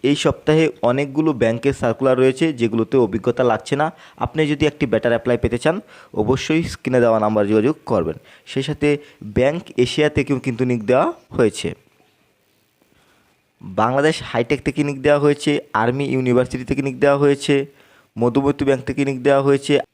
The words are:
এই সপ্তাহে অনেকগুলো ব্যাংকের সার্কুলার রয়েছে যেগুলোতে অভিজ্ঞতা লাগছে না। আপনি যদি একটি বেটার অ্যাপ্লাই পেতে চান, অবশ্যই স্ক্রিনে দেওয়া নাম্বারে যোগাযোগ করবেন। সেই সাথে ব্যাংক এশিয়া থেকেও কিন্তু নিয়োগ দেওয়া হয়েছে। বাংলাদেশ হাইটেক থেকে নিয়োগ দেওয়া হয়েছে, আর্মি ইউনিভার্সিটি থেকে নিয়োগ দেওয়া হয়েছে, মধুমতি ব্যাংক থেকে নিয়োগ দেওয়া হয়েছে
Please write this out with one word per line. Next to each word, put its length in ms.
এই 140
সপ্তাহে 420
অনেকগুলো 400
ব্যাংকের 400
সার্কুলার 400
রয়েছে 240
যেগুলোতে 360
অভিজ্ঞতা 460
লাগছে 300
না। 60
আপনি 140
যদি 200
একটি 200
বেটার 240
অ্যাপ্লাই 280
পেতে 200
চান, 120
অবশ্যই 400
স্ক্রিনে 300
দেওয়া 200
নাম্বারে 280
যোগাযোগ 240
করবেন। 260
সেই 160
সাথে 200
ব্যাংক 240
এশিয়া 340
থেকেও 280
কিন্তু 240
নিয়োগ 220
দেওয়া 160
হয়েছে। 320
বাংলাদেশ 540
হাইটেক 380
থেকে 200
নিয়োগ 180
দেওয়া 200
হয়েছে, 260
আর্মি 320
ইউনিভার্সিটি 560
থেকে 160
নিয়োগ 180
দেওয়া 200
হয়েছে, 320
মধুমতি 520
ব্যাংক 200
থেকে 200
নিয়োগ 200
দেওয়া 200
হয়েছে 260